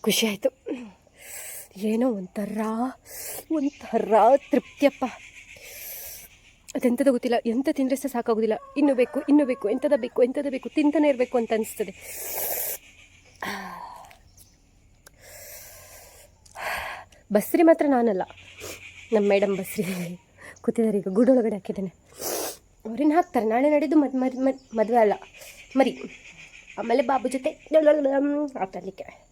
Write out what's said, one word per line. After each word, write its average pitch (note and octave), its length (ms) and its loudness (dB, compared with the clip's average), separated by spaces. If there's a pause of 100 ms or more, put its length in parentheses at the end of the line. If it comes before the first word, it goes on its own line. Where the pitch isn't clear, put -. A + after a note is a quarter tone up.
ಖುಷಿ A3 260 0
ಆಯ್ತು. G#3 220 -2 (1300)
ಏನೋ A3+ 340 0
ಒಂಥರ, G3+ 460 -8 (920)
ಒಂಥರ C4+ 600 -2 (380)
ತೃಪ್ತಿಯಪ್ಪ. - 540 0 (1700)
ಅದೆಂಥದ್ದು C4 360 2
ಗೊತ್ತಿಲ್ಲ, A#3+ 240 0 (100)
ಎಂತ A#3 260 0
ತಿಂದ್ರೆ C4 240 0
ಸಹ C4+ 120 -8
ಸಾಕಾಗೋದಿಲ್ಲ. A3+ 460 0 (240)
ಇನ್ನು C#4+ 180 4
ಬೇಕು, B3 340 0
ಇನ್ನು D4 160 6
ಬೇಕು, A#3 240 -2
ಎಂಥದ C4 260 0
ಬೇಕು, B3 280 0
ಎಂಥದ C4 260 0
ಬೇಕು, B3+ 200 -8
ತಿಂತಾನೆ D4 400 2
ಇರ್ಬೇಕು B3 280 0
ಅಂತ A#3 160 0
ಅನಿಸ್ತದೆ. G#3+ 380 -4 (4000)
ಬಸ್ರಿ D#4+ 300 2
ಮಾತ್ರ D#4+ 260 6
ನಾನಲ್ಲ, A#3 320 2 (920)
ನಮ್ಮ G3+ 160 4
ಮೇಡಮ್ G3 280 2
ಬಸ್ರಿ F3+ 640 -8 (420)
ಕೂತಿದ್ದಾರೆ. A3 360 0
ಈಗ F#3+ 120 -4
ಗೂಡೊಳಗಡೆ A3 460 4
ಹಾಕಿದ್ದೇನೆ. F#3+ 380 -8 (920)
ಅವ್ರೇನು C#4+ 300 2
ಹಾಕ್ತಾರೆ, C4+ 300 2
ನಾಳೆ B3 240 4
ನಾಡಿದ್ದು D4 260 2
ಮದ್-, C4+ 220 4
ಮದ್-, B3+ 220 -2
ಮದ್-, C4 380 -2
ಮದುವೆ A3 200 2
ಅಲ್ಲ, G#3 160 6 (640)
ಮರಿ, - 220 2 (760)
ಆಮೇಲೆ A#3 240 0
ಬಾಬು C4 260 -2
ಜೊತೆ C4 220 -4 (1080)
ಆಟಲಿಕ್ಕೆ. F#3+ 720 -10